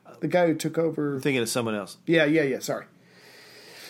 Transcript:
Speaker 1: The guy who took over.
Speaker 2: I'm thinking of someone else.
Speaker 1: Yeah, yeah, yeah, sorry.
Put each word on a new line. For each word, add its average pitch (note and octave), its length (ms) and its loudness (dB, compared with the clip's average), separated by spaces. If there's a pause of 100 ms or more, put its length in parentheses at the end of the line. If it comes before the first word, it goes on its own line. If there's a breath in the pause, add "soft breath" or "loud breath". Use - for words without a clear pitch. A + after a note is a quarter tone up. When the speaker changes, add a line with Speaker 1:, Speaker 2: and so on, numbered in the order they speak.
(200)
Speaker 1:
The D#3+ 80 -4
guy F3 200 4
who D#3+ 80 2
took D#3 220 -4
over. D3+ 380 -2
Speaker 2:
I'm C3 60 -6
thinking C3+ 200 2
of A2+ 80 -2
someone A2+ 260 -2
else. G2 300 -8
Speaker 1:
Yeah, E3 200 4
yeah, D#3 180 4
yeah, B2+ 160 -2
sorry. A2+ 260 -8 (1040 loud breath)